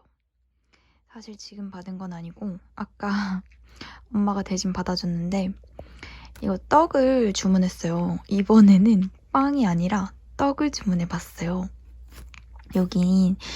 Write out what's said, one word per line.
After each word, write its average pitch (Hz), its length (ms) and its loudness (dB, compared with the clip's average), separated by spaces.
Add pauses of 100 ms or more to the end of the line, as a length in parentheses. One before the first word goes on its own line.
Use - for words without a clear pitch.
(1120)
사실 220 240 -18
지금 202 360 -14
받은 185 260 -14
건 185 160 -12
아니고 170 440 -12 (180)
아까 202 680 -6 (320)
<laughs> - 400 -14
엄마가 202 280 0
대신 185 280 -4
받아줬는데 180 800 -4 (920)
이거 196 160 -2 (120)
떡을 262 640 2
주문했어요. 175 840 -2 (120)
이번에는 196 800 6 (240)
빵이 269 340 2
아니라 180 460 -2 (240)
떡을 277 340 -2
주문해봤어요. 175 960 -6 (1080)
여긴 185 600 2 (200)